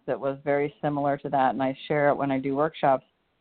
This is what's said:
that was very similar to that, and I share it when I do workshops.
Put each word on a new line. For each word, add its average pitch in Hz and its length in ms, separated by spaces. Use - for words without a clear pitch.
that 117 120
was 139 240
very 143 380
similar 143 360
to 139 120
that, 131 220
and 120 120
I 131 140
share 147 220
it 131 60
when 139 160
I 135 80
do 139 160
workshops. 139 500